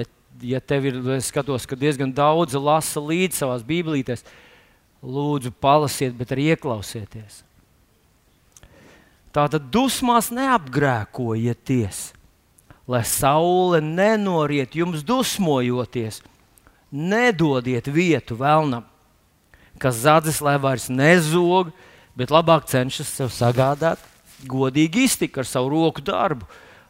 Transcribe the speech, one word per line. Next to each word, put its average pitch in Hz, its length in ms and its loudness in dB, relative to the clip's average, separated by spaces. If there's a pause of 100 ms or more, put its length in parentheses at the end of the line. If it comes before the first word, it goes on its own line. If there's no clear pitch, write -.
bet, 120 100 -8 (320)
ja 127 180 -4
tev 139 280 -2
ir, 127 80 -4 (220)
es 120 120 -6
skatos, 135 380 -4
ka 131 100 -8
diezgan 135 380 -2
daudz 151 420 2
lasa 151 460 0
līdzi 170 380 -2
savās 123 240 -4
bībelītēs, 151 580 -4 (760)
lūdzu, 135 560 -4
palasiet, 139 600 2
bet 123 180 -6
arī 143 180 2
ieklausieties. 110 920 -8 (1900)
Tātad 147 400 0
dusmās 240 640 2
neapgrēkojieties, 127 1600 -2 (920)
lai 123 160 0
saule 175 760 2
nenoriet 165 920 0
jums 160 320 -2
dusmojoties. 127 1120 -2 (720)
Nedodiet 151 960 0
vietu 147 480 0
velnam, 139 480 0 (960)
kas 120 240 0
zadzis, 151 400 4
lai 143 160 2
vairs 135 320 -2
nezog, 170 800 4 (480)
bet 127 160 -2
labāk 165 320 4
cenšas 131 480 -2
sev 127 160 -4
sagādāt 135 720 0 (480)
godīgu 147 540 2
iztiku 143 400 -2
ar - 20 -12
savu 131 300 -2
roku 160 260 0
darbu, 151 460 -2 (400)